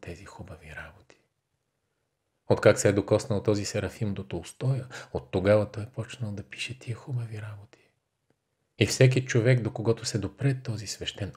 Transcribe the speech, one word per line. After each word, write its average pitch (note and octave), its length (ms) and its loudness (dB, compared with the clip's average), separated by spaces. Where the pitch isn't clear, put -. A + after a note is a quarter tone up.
тези F2+ 240 -14
хубави D#2 520 -18
работи. D#2 400 -18
Откак G#2 300 6
се - 100 4
е G2+ 40 6
докоснал G2+ 500 0
този G2+ 220 0
серафим G2+ 500 -4
до F#2+ 100 -8
Толстоя, A#2+ 600 -4
от - 180 -8
тогава G2+ 400 4
той G#2 120 -10
е G#2 120 -12
почнал A2 380 -8
да G2 100 -10
пише - 360 -12
тия A#2 180 -10
хубави A2+ 460 -8
работи. G#2 480 -16
И G#2+ 80 6
всеки C3 400 6
човек, B2 340 4
до G#2+ 120 -2
когото A2+ 320 -2
се - 140 -2
допре A#2+ 360 -2
този G#2+ 320 -8
свещен - 500 -8